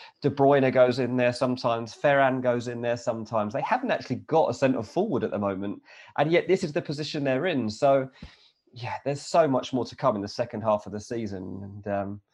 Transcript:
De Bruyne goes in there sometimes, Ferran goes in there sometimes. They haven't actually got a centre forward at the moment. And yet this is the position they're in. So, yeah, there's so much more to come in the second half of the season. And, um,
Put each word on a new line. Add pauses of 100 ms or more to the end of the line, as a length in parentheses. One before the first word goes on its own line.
(200)
De
Bruyne
goes
in
there
sometimes,
Ferran
goes
in
there
sometimes.
They
haven't
actually
got
a
centre
forward
at
the
moment. (380)
And
yet
this
is
the
position
they're
in.
So, (640)
yeah, (100)
there's
so
much
more
to
come
in
the
second
half
of
the
season.
And,
um, (140)